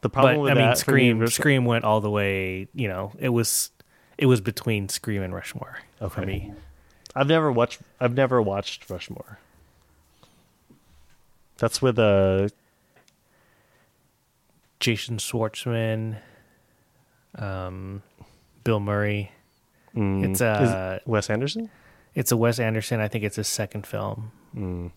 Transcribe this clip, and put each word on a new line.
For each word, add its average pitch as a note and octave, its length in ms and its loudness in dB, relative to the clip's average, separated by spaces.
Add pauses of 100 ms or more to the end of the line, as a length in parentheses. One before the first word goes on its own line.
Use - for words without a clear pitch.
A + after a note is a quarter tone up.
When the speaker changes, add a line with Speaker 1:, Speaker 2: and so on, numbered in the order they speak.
Speaker 1:
The - 80 0
problem C3+ 280 6
Speaker 2:
But, D3 40 0
Speaker 1:
with C#3 100 2
Speaker 2:
I C3+ 40 6
mean, A#2 100 6
Speaker 1:
that B2 140 4
for - 140 0
me C3+ 160 6
Speaker 2:
Scream, A2+ 100 2
Speaker 1:
was A#2 160 2
Speaker 2:
Scream C#3 300 4
went A#2 200 2
all G#2+ 160 4
the G#2 80 -2
way, G2 640 -2
you B2 140 -4
know, G2 320 -6
it C3+ 100 -2
was, A#2 400 0 (480)
it - 80 2
was B2 160 6
between G#2 480 -4
Scream G2+ 320 -4
and F2+ 120 -6
Rushmore - 440 -12 (220)
for G#2+ 60 -8
Speaker 1:
Okay. F#2+ 200 -6
Speaker 2:
me. - 280 -6 (640)
Speaker 1:
I've C#3 120 2
never D#3 240 4
watched, A#2+ 300 0 (180)
I've B2 160 2
never B2+ 260 4
watched G2+ 480 -4
Rushmore. - 480 -12 (2250)
That's - 240 -2
with, B2 180 2
uh, G2 500 4 (2250)
Speaker 2:
Jason A2+ 380 -2
Schwartzman, A2 1000 -4 (1160)
um, F#2+ 680 -8 (640)
Bill A2 160 2
Murray. G#2 520 -2 (640)
Speaker 1:
Mm. G2 340 0
Speaker 2:
It's, F#2+ 120 -2
Speaker 1:
Is - 0 -
Speaker 2:
uh, G2 640 0
Speaker 1:
Wes G#2+ 240 -2
Anderson? C#3+ 400 -4 (460)
Speaker 2:
it's C3 160 0
a A#2+ 60 2
Wes A#2 220 2
Anderson. A2 400 -2
I G#2+ 80 0
think G#2 160 -4
it's G#2 140 -4
his G#2+ 100 -4
second G#2 400 -6
film. G#2+ 440 -8 (240)
Speaker 1:
Mm. F2+ 420 -6